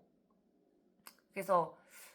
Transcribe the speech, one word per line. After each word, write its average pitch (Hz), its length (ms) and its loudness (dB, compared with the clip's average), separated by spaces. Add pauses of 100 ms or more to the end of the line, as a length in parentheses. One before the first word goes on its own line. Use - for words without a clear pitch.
(1300)
그래서 180 440 2 (380)